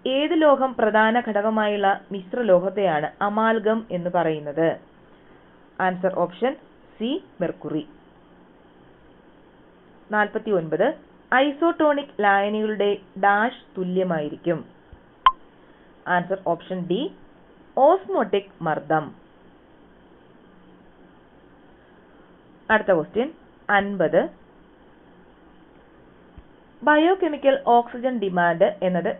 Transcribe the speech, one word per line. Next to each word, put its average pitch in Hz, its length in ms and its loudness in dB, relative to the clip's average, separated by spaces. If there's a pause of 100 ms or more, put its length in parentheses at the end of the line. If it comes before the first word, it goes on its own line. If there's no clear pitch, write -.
ഏത് 277 260 0
ലോഹം 269 420 4
പ്രധാന 220 460 2
ഘടകമായുള്ള 208 800 0 (120)
മിശ്രലോഹത്തെയാണ് 190 1000 0 (100)
അമാൽഗം 220 680 0
എന്ന് 175 200 -4
പറയുന്നത്? 160 640 0 (1040)
ആൻസർ 185 380 -2
ഓപ്ഷൻ 226 380 -4 (420)
സി, 269 260 -6 (160)
മെർക്കുറി. 151 480 -6 (2250)
നാൽപത്തിയൊൻപത്, 208 840 0 (400)
ഐസോട്ടോണിക് 294 880 0
ലായനികളുടെ 202 760 0 (260)
ഡാഷ് 208 540 0
തുല്യമായിരിക്കും. 170 840 -4 (1400)
ആൻസർ 180 380 -4
ഓപ്ഷൻ 170 340 -6
ഡി, 196 320 -4 (640)
ഓസ്മോട്ടിക് 277 840 0
മർദ്ദം. 151 520 -2 (3500)
അടുത്ത 214 220 2
ക്വസ്റ്റ്യൻ, 196 400 -2 (400)
അൻപത്. 202 560 0 (2500)
ബയോകെമിക്കൽ 302 840 2
ഓക്സിജൻ 240 520 2
ഡിമാൻഡ് 180 640 2
എന്നത് 180 380 -2